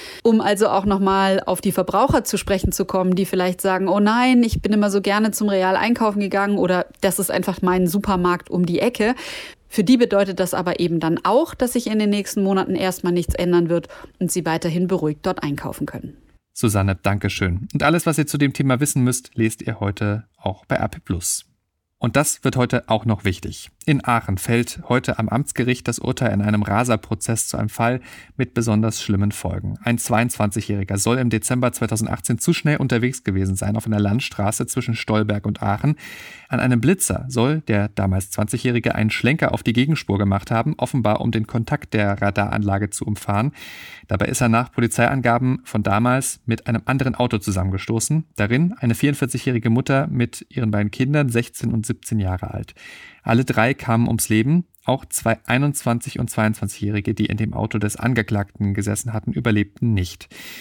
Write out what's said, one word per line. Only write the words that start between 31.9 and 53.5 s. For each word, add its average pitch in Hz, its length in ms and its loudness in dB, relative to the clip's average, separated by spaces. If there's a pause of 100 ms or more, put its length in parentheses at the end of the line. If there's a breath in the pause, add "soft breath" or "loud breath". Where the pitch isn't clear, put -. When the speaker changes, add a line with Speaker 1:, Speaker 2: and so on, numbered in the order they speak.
Speaker 2:
zu - 140 2
schnell 151 240 2
unterwegs 127 480 0
gewesen 95 320 0
sein 98 200 -2
auf 110 100 -6
einer 107 120 0
Landstraße 104 680 0
zwischen 120 280 -2
Stolberg 107 520 0
und 107 160 -4
Aachen. 107 340 0 (520 loud breath)
An 120 120 -2
einem 127 200 2
Blitzer 131 480 0
soll 131 340 2
der 104 260 0
damals 95 420 -2
zwanzigjährige 120 640 -2
einen 110 160 2
Schlenker 131 420 0
auf - 120 -4
die 123 80 2
Gegenspur 123 460 2
gemacht 98 340 0
haben, 117 240 0
offenbar 113 440 0
um 117 120 0
den 113 160 -2
Kontakt - 460 -4
der 101 280 0
Radaranlage 101 680 0
zu - 140 -8
umfahren. 107 480 -2 (540 loud breath)
Dabei - 200 0
ist - 140 -4
er 123 80 4
nach 117 220 2
Polizeiangaben 120 920 2
von - 180 -2
damals 120 640 0
mit 113 220 -2
einem 117 160 0
anderen 135 320 0
Auto 120 220 0
zusammengestoßen. 98 880 -2 (100)
Darin 127 380 2
eine 117 200 0
vierundvierzigjährige 127 760 0
Mutter 135 360 2
mit 120 440 -4
ihren 117 200 -2
beiden 104 220 0
Kindern, 143 380 2
sechzehn 117 420 -2
und 110 120 -2
siebzehn - 360 -4
Jahre 92 340 -2
alt. 104 200 -10 (500 loud breath)
Alle 117 200 2
drei 120 280 2